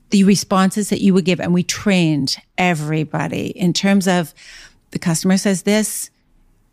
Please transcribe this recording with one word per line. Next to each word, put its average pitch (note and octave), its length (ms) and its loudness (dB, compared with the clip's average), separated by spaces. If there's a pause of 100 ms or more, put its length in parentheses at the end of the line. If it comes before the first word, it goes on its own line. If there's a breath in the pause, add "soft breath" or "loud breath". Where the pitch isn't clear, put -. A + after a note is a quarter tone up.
(100)
the G3 140 4
responses F#3+ 680 2
that G3+ 100 -2
you F#3+ 140 4
would F#3 100 2
give. F3 160 0
And F3 140 0
we F3+ 80 0
trained D#3+ 760 0 (220)
everybody D#3 880 -2
in - 260 -2
terms G3 360 0
of F3 260 0 (560 loud breath)
the - 80 -8
customer F#3 380 0
says F#3+ 260 -2
this, G#3 480 -2 (640)